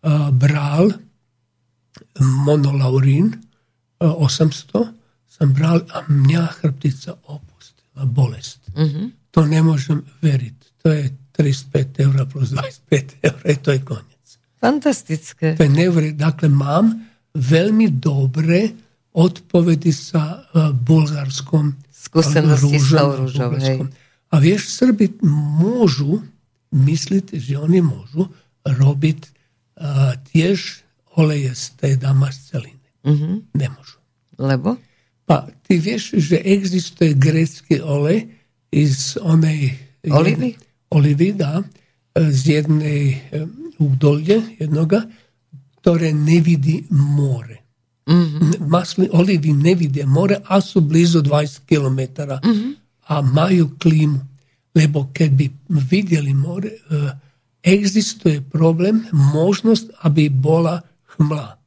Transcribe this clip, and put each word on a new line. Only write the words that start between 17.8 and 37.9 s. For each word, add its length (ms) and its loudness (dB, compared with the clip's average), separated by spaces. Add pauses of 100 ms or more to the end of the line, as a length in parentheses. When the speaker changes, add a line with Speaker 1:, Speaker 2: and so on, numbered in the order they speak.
Speaker 1:
dobré 800 0 (400)
odpovedi 800 0
sa, 320 -4 (240)
e, 240 0
bulgarskom, 1040 0 (100)
Speaker 2:
Skúsenosti 680 0 (180)
s 140 2
Speaker 1:
rúžom, 100 4
Speaker 2:
tou 200 2
rúžou, 320 -4
hej. 280 -2
Speaker 1:
bulgarskom. 100 -6 (400)
A 100 -2
vieš, 320 4
Srbi 380 2 (500)
môžu, 680 0 (480)
myslíte, 640 0
že 200 -6
oni 260 2
môžu 460 -4 (340)
robiť, 580 0 (580)
a, 440 -2
tiež 600 -2 (300)
oleje 380 0
z 140 -12 (100)
tej 220 -2
damasceliny? 880 -4 (140)
Speaker 2:
Mhm. 500 -2
Speaker 1:
Nemôžu. 480 -8 (380)
Speaker 2:
Lebo? 420 -2 (440)
Speaker 1:
Pa, 200 0 (180)
ty 160 0
vieš, 400 -6
že 200 0
existuje 760 0
grécky 640 0
olej 540 -2 (380)